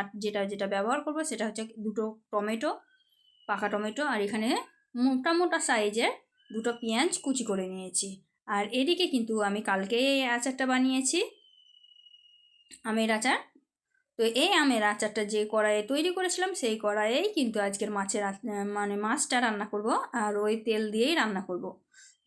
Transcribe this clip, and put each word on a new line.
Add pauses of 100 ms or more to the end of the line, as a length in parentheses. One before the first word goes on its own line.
(240)
যেটা, (100)
যেটা
ব্যবহার
করবো
সেটা
হচ্ছে (220)
দুটো (280)
টমেটো, (800)
পাকা
টমেটো, (100)
আর
এখানে (460)
মোটা
মোটা
সাইজের (400)
দুটো (100)
পেঁয়াজ (120)
কুচি
করে
নিয়েছি। (480)
আর (160)
এদিকে
কিন্তু (160)
আমি
কালকে (160)
এই (140)
আচারটা
বানিয়েছি, (1700)
আমের
আচার। (840)
তো (200)
এই (120)
আমের
আচারটা (100)
যে (120)
কড়াইয়ে
তৈরি
করেছিলাম (100)
সেই
কড়াইয়েই (100)
কিন্তু (100)
আজকের
মাছের
আচ-, (340)
মানে (100)
মাছটা
রান্না
করব, (360)
আর (120)
ওই (120)
তেল (100)
দিয়েই
রান্না
করব, (600)